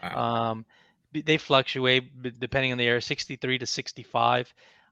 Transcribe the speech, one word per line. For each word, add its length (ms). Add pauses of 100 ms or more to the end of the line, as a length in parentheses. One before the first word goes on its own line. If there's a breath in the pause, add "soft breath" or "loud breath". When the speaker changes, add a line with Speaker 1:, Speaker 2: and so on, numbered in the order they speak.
Speaker 1:
Wow. 260 (140)
Speaker 2:
Um, 240 (460 soft breath)
b-, 100
they 160
fluctuate 840
b-, 160
depending 360
on 40
the 100
area, 140
sixty-three 580
to 80
sixty-five. 880 (380 soft breath)